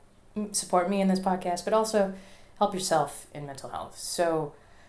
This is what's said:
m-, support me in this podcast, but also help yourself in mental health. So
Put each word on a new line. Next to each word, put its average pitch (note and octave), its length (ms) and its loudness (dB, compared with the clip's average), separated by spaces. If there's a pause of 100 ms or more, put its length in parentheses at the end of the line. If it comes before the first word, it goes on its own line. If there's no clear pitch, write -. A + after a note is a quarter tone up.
(380)
m-, G#3 160 -4
support F3+ 360 2
me G3 120 2
in F#3+ 80 4
this F#3 100 4
podcast, F3+ 460 -2
but G#3+ 80 0
also G#3+ 400 2 (440)
help G3+ 160 2
yourself E3 600 0
in D3 120 -10
mental C3+ 240 -10
health. - 300 -10
So D#3+ 540 0 (360)